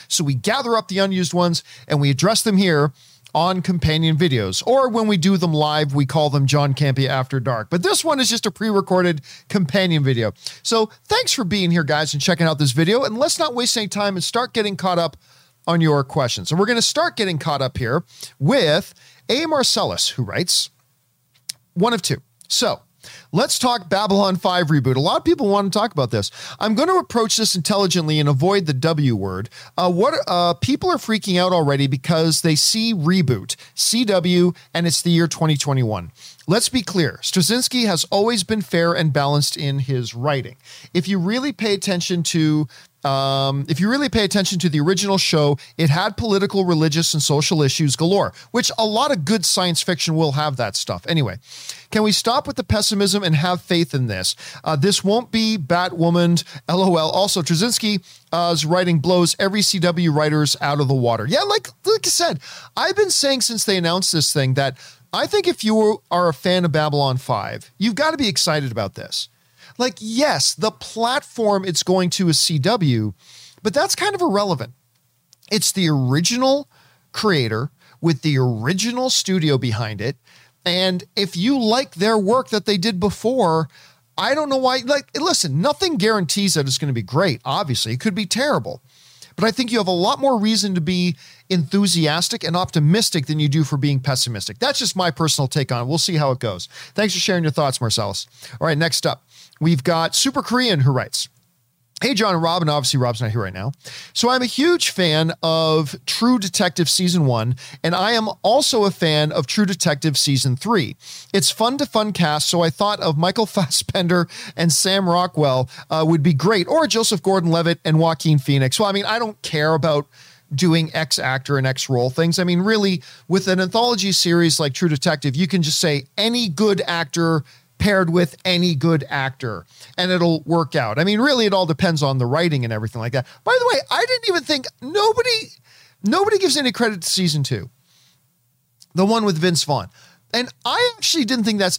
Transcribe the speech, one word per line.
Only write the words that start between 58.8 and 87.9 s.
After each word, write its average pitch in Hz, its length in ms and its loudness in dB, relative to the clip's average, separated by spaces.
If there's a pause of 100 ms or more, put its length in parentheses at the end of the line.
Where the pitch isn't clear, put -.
blows 175 400 2
every 202 220 0
C 196 180 0
W 175 320 0
writers 151 480 0
out 147 200 0
of 139 60 0
the 135 80 2
water. 117 320 0
Yeah, 247 160 0
like, 403 280 -2 (140)
like 427 220 0
I - 40 0
said, 320 280 0 (380)
I've 320 180 -2
been 403 160 0
saying 269 300 0
since 220 240 -2
they 196 120 0
announced 175 360 0
this 156 200 0
thing 131 220 0
that 135 240 -2 (340)
I - 160 -2
think 403 180 2
if 339 160 -2
you 220 480 2
are 175 180 2
a 156 60 0
fan 180 300 0
of 160 80 0
Babylon 143 460 0
Five, 113 600 -6
you've 214 160 0
gotta 311 220 0
be 269 120 0
excited 151 440 -2
about 107 240 -4
this. - 320 -10 (500)
Like, 247 200 -2
yes, 226 560 0
the 208 160 -2
platform 220 920 -2
it's 180 180 -2
going 185 280 2
to 180 180 0
is 156 100 2
C 160 200 0
W, 131 560 0 (480)
but 220 100 -2
that's 370 220 0
kind 403 200 -2
of 381 60 -2
irrelevant. 202 520 0 (800)
It's - 220 -2
the 185 160 0
original 175 800 0 (440)
creator 131 580 0 (300)
with 160 220 0
the 151 140 0
original 185 720 0
studio 165 480 0
behind 110 440 -4
it. 120 160 -6 (500)
And 180 380 0 (100)
if 196 220 -4
you 247 220 0
like 240 360 0
their 214 240 2
work 220 300 0
that 208 180 -4
they 208 100 2
did 185 240 -2
before, 190 680 0 (500)
I 220 160 0
don't 302 140 -2
know 269 80 0
why. 254 280 0
Like, 277 340 -2
listen, 185 440 0
nothing 302 340 0
guarantees 202 580 0
that 147 120 0
it's 127 120 -2
gonna 147 140 -2
be 117 100 -2
great, 139 420 0
obviously. 135 480 -2